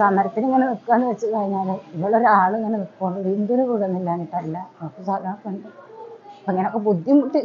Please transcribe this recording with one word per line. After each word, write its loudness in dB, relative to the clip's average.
സമരത്തിന് 2
ഇങ്ങനെ 4
നിൽക്കാന്ന് 0
വെച്ച് -4
കഴിഞ്ഞാല് -2
ഇവളൊരാൾ 4
ഇങ്ങനെ -2
നിൽക്കൊണ്ട് -6
എന്തിനു 0
വിടുന്നില്ലാഞ്ഞിട്ടല്ല, -2
നമുക്ക് -14
സ്ഥലമൊക്കെ -6
ഉണ്ട്. -8
അപ്പൊ -6
ഇങ്ങനെയൊക്കെ 0
ബുദ്ധിമുട്ടി 4